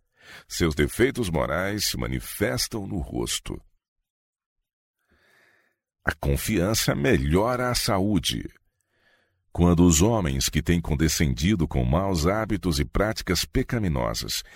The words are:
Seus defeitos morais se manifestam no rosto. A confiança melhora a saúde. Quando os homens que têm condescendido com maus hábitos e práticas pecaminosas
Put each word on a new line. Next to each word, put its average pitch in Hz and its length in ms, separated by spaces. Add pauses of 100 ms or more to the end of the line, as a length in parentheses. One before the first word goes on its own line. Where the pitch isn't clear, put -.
(480)
Seus 80 260
defeitos 107 560
morais 82 560
se - 100
manifestam 101 920
no 98 120
rosto. - 640 (2500)
A - 80
confiança 98 800
melhora 120 760
a 120 40
saúde. 98 720 (1040)
Quando 87 320
os 82 160
homens 90 480
que 76 140
têm 85 180
condescendido 78 840
com 65 180
maus 82 420
hábitos 95 520
e 71 60
práticas - 600
pecaminosas 69 1000 (120)